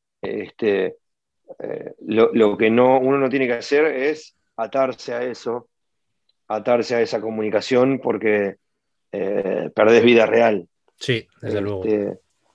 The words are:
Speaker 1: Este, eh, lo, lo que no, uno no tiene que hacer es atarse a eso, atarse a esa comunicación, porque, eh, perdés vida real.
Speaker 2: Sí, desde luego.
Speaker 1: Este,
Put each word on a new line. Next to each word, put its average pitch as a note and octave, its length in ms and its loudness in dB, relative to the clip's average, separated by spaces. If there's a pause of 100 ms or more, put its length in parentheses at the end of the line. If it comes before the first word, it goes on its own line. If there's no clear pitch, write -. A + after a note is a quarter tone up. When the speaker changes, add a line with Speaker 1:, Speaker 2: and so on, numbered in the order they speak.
(200)
Speaker 1:
Este, G2+ 760 -4 (640)
eh, - 360 -12 (120)
lo, A2 280 2
lo G#2+ 240 2
que A2 120 2
no, B2+ 300 4
uno C3+ 180 0
no C3+ 120 0
tiene C3+ 160 -2
que A#2+ 80 -2
hacer C#3+ 320 0
es C#3+ 500 -6 (200)
atarse B2 580 -4
a A#2+ 80 -6
eso, A#2+ 460 -8 (800)
atarse A2+ 480 0
a A#2 40 2
esa A2 200 -2
comunicación, A2 840 0
porque, G#2 540 0 (560)
eh, F#2+ 640 -4
perdés A2 300 6
vida A#2 220 6
real. A2 420 2 (300)
Speaker 2:
Sí, A#2 280 -4 (140)
desde G#2 220 -6
luego. G2 240 -6
Speaker 1:
Este, G2+ 320 -2 (360)